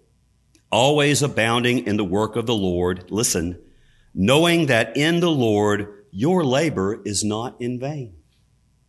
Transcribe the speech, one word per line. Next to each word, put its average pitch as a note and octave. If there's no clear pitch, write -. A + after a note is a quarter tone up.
always C#3+
abounding A#2+
in G#2
the G#2
work G#2+
of A2+
the A#2+
Lord." F#2
Listen, F2+
"knowing D#3
that A2+
in D#3+
the F3
Lord G#2
your D#3
labor A#2
is G2+
not G#2+
in B2
vain." C3